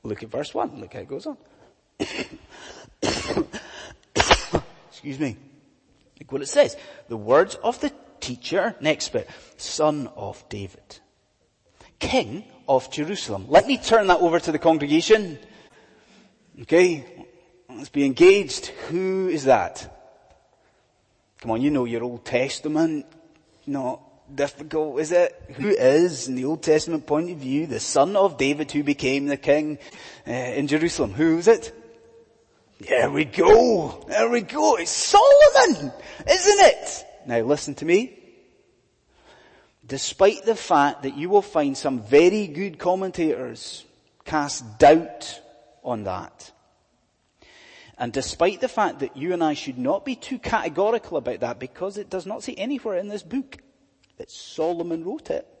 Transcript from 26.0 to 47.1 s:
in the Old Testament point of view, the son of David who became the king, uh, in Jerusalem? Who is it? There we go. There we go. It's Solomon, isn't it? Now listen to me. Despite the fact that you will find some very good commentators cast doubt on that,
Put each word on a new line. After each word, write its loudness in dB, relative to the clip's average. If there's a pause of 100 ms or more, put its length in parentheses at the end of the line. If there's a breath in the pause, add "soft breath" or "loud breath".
in -6
the -6
Old -4
Testament 0
point -2
of -12
view, -4
the -6
son 0
of 2
David -2
who -2
became -2
the -4
king, 0 (500 loud breath)
uh, -8
in -4
Jerusalem? -2
Who 2
is 2
it? 4 (1080)
There 0
we -2
go. 4
There 0
we 0
go. 0
It's -6
Solomon, 6 (360 loud breath)
isn't 4
it? 4 (200)
Now 0
listen -2
to -10
me. 0 (1700 soft breath)
Despite 0
the 0
fact 0
that -8
you -8
will 4
find -2
some -4
very 4
good -10
commentators -6 (400)
cast -6
doubt 4 (440)
on -6
that, -12 (1500 soft breath)